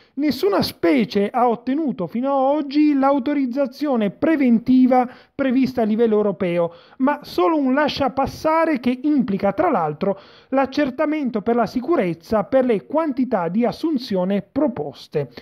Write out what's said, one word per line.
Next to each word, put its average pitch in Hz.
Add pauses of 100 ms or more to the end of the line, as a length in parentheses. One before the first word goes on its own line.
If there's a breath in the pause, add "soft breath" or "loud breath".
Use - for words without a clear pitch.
(160 soft breath)
nessuna 302
specie 214
ha 247
ottenuto 247
fino 254
ad 269
oggi 294
l'autorizzazione 269
preventiva 254 (240 loud breath)
prevista 254
a -
livello 214
europeo, 175 (240 loud breath)
ma 285
solo 339
un 262
lasciapassare 294
che 247
implica, 202
tra 339
l'altro, 185 (300 loud breath)
l'accertamento 269
per 233
la 233
sicurezza 220
per 262
le 220
quantità 254
di 196
assunzione 202
proposte. 156 (120)